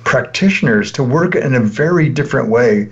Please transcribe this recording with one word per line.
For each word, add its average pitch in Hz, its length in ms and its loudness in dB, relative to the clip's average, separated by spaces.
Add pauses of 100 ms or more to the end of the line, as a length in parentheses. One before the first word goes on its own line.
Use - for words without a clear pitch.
practitioners 123 880 0
to 143 100 -4
work 165 320 0
in 135 200 0
a 123 60 2
very 151 480 0
different 123 400 -2
way, 110 440 2